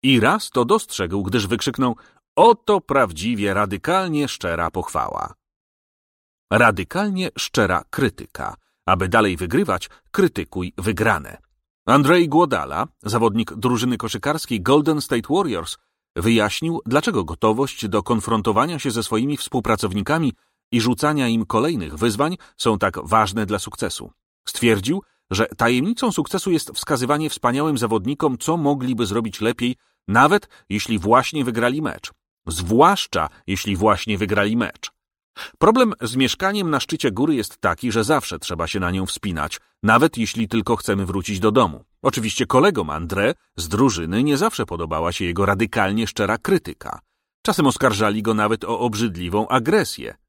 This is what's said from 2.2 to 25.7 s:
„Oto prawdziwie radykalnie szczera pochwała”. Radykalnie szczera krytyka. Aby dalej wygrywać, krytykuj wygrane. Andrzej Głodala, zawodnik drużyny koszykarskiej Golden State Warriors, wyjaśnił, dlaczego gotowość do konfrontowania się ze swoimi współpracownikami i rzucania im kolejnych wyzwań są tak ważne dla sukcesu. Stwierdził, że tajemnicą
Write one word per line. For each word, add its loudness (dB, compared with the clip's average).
„Oto 4
prawdziwie 0
radykalnie -2
szczera -4
pochwała”. -6
Radykalnie 0
szczera 0
krytyka. -6
Aby 0
dalej 4
wygrywać, -2
krytykuj -2
wygrane. -2
Andrzej 6
Głodala, 2
zawodnik 0
drużyny 0
koszykarskiej -4
Golden 4
State -2
Warriors, -2
wyjaśnił, 0
dlaczego 0
gotowość -2
do 0
konfrontowania 0
się -2
ze -2
swoimi -2
współpracownikami -2
i 2
rzucania 2
im 2
kolejnych -2
wyzwań 0
są 2
tak -2
ważne 2
dla -2
sukcesu. -8
Stwierdził, 0
że 2
tajemnicą 0